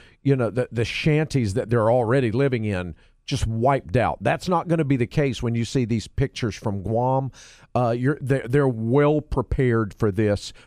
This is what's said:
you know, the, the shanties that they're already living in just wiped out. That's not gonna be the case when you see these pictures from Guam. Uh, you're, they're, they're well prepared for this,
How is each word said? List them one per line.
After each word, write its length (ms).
you 140
know, 160
the, 200
the 140
shanties 720
that 160
they're 180
already 420
living 340
in 280
just 220
wiped 500
out. 240
That's 260
not 200
gonna 180
be 120
the 100
case 340
when 140
you 100
see 200
these 220
pictures 480
from 280
Guam. 480
Uh, 240
you're, 240
they're, 260
they're 200
well 540
prepared 760
for 160
this, 420